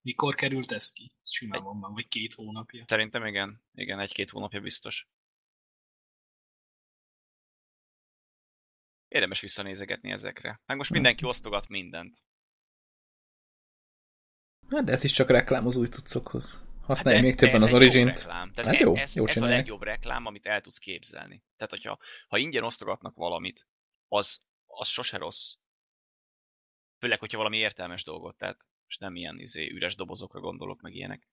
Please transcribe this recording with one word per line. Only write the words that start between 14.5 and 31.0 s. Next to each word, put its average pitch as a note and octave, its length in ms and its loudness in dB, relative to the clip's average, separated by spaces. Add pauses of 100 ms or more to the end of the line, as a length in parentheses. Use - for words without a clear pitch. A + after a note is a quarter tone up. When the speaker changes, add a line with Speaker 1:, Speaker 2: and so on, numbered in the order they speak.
Speaker 3:
Hát C#4 160 0
de D#3 80 2
ez B2+ 120 2
is - 80 2
csak C3 180 4
reklám B2 360 6
az B2 100 0
új A#2+ 100 2
cuccokhoz. - 760 -8 (200)
Használj C3 340 4
Speaker 2:
Hát B2 80 8
de, B2+ 60 8
Speaker 3:
még B2+ 80 0
többen C3 220 8
Speaker 2:
de G#2+ 60 10
ez A#2 60 6
Speaker 3:
az B2 80 10
Speaker 2:
egy C3 60 12
jobb B2 80 12
Speaker 3:
Origint. A#2+ 240 6
Speaker 2:
reklám. F2 340 -10
Tehát - 220 2
Speaker 3:
Ez - 60 6
Speaker 2:
e-, D#4 40 8
Speaker 3:
jó, - 120 6
Speaker 2:
ez, C#3 200 -4
Speaker 3:
jól B2+ 120 2
Speaker 2:
ez - 40 2
a - 20 2
Speaker 3:
csinálják. A#2+ 260 2
Speaker 2:
legjobb G#2+ 220 -8
reklám, A#2 440 -6
amit G#2 200 -10
el G#2 140 0
tudsz - 180 -14
képzelni. - 680 -10 (120)
Tehát, A2 160 -8
hogyha, G#2 260 -10 (300)
ha G#2 100 -2
ingyen C3 260 0
osztogatnak G2+ 520 -6
valamit, F2 500 -6 (420)
az, - 360 -2 (220)
az - 220 -10
sose - 280 -4
rossz. F2 400 -4 (1400)
Főleg, A#2+ 200 0
hogyha A2 180 -8
valami G#2+ 200 -2
értelmes F#2+ 480 -4
dolgot, E2+ 320 -12
tehát - 320 -10 (160)
most - 160 -12
nem F#2 160 -10
ilyen, E2+ 220 -10
izé, E2 320 -8
üres F2+ 260 -6
dobozokra F#2 440 -10
gondolok, F#2 400 -10
meg F#2 140 -18
ilyenek. F#2+ 380 -14